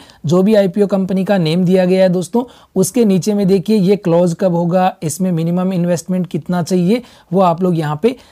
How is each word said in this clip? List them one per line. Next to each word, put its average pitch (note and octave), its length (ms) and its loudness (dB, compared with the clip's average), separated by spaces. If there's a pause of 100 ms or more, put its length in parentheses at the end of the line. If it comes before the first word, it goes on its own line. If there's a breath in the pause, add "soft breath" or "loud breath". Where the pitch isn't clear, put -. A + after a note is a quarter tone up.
(260 loud breath)
जो F3 160 2
भी A3 120 2
आईपीओ G3+ 320 2
कंपनी F#3+ 380 -2
का G3 140 0
नेम E3+ 260 0
दिया F#3 200 2
गया F#3 180 2
है F#3+ 60 4
दोस्तों, F#3 360 -2 (320 loud breath)
उसके F#3+ 280 0
नीचे G3 300 0
में G3+ 140 0
देखिए G3 280 2
ये G3 200 2
क्लोज F3 440 0
कब F#3 140 0
होगा, F3+ 480 0
इसमें F#3 300 -4
मिनिमम F3 400 -2
इन्वेस्टमेंट F3 540 -2
कितना F3+ 360 -4
चाहिए, F#3+ 400 0 (300 loud breath)
वो F#3+ 80 0
आप F3 220 0
लोग F3+ 160 0
यहाँ D3+ 240 -4
पे B3+ 140 0 (160 loud breath)